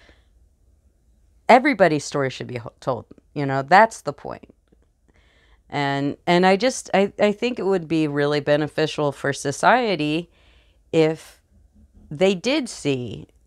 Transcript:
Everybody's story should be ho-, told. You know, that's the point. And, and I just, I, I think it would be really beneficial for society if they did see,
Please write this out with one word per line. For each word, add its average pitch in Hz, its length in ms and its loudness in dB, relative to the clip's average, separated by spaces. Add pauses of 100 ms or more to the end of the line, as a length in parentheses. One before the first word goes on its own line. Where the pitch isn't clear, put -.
(1500)
Everybody's 208 580 4
story 139 240 -4
should 123 180 -12
be 123 100 -10
ho-, 117 220 -14
told. 117 260 -6 (280)
You 147 120 -4
know, 135 160 -2
that's 190 400 4
the 143 120 -8
point. - 400 -16 (1160)
And, 139 560 -4
and 175 200 4
I 190 100 6
just, 247 380 -4
I, 196 260 2
I 208 120 4
think 233 280 -4
it 180 60 -4
would 185 220 0
be 156 200 0
really 147 320 0
beneficial 147 720 0
for 139 220 -4
society 170 960 0 (600)
if 160 500 0 (680)
they 185 240 2
did 254 360 -2
see, 123 580 -6 (200)